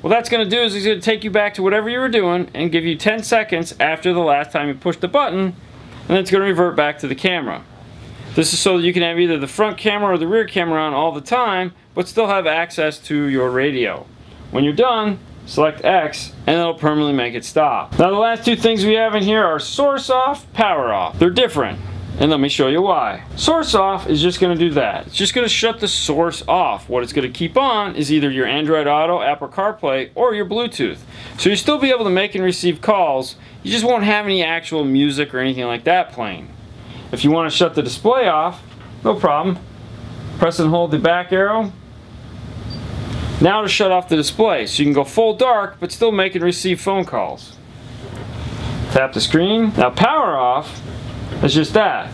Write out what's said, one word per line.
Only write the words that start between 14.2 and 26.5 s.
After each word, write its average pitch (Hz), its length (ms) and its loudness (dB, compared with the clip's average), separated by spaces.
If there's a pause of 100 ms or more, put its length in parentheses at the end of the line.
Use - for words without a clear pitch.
When 131 120 0
you're 147 120 2
done, 220 440 2 (280)
select 151 380 0
X, 165 480 0 (140)
and 156 140 2
it'll 165 140 0
permanently 151 400 0
make 120 200 0
it 117 100 -8
stop. 135 540 0
Now 175 120 6
the 196 60 0
last 226 280 0
two 233 100 4
things 226 300 0
we 214 100 4
have 220 200 2
in 214 80 2
here 214 200 4
are 165 160 2
source 277 500 -2
off, 262 440 0
power 156 400 2
off. 92 260 -2
They're 175 120 6
different, 147 500 0 (400)
and 147 100 4
let 151 80 2
me 139 100 2
show 139 200 2
you 151 120 2
why. 135 420 0 (120)
Source 311 400 0
off 196 320 2
is 151 160 2
just 175 160 0
gonna 180 160 2
do 170 160 2
that. 113 360 -2
It's - 100 -10
just - 180 -2
gonna 240 140 2
shut 226 320 0
the 208 80 -2
source 160 580 -2
off. 143 420 0